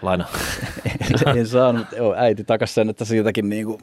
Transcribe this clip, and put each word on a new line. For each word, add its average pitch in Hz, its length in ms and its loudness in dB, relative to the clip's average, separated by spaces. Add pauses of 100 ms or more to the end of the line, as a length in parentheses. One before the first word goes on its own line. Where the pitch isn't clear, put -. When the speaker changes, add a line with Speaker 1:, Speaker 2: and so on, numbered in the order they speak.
Speaker 1:
laina? 92 240 0 (600)
Speaker 2:
<laughs> - 400 0
en, 135 120 4
en 117 100 2
saanut, 123 340 4
mutta 104 140 -12
joo, 110 220 0
äiti 107 260 2
takas 113 320 0
sen, 110 140 2
että 110 160 -6
siitäkin, 107 440 0
niinku, 107 340 -6